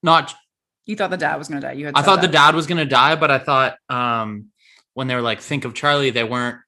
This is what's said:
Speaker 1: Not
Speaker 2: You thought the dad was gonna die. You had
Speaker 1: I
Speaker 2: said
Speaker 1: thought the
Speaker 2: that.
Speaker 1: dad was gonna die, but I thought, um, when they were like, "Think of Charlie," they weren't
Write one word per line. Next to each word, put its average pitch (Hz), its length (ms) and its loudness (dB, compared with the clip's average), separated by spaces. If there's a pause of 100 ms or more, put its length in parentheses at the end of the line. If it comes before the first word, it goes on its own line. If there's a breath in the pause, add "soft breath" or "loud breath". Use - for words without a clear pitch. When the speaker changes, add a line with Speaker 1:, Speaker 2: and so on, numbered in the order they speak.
Speaker 1:
Not 160 320 2 (520)
Speaker 2:
You 214 100 -8
thought 196 140 -4
the 180 80 -4
dad 151 180 -2
was 143 120 -12
gonna 143 120 -8
die. 135 120 -10
You 143 140 -10
had 143 100 -2
Speaker 1:
I 143 40 4
Speaker 2:
said 143 60 0
Speaker 1:
thought 190 160 4
the 185 60 2
Speaker 2:
that. 151 40 -2
Speaker 1:
dad 151 220 6
was 160 120 -2
gonna 160 200 -2
die, 135 300 4
but 151 140 2
I 139 80 4
thought, 131 380 0 (140)
um, 113 560 -4 (480 soft breath)
when 127 120 -6
they 127 80 -2
were 123 60 -2
like, 117 220 -2
"Think - 240 -6
of 113 80 -10
Charlie," 143 360 0
they 117 140 -2
weren't 120 320 -4 (120)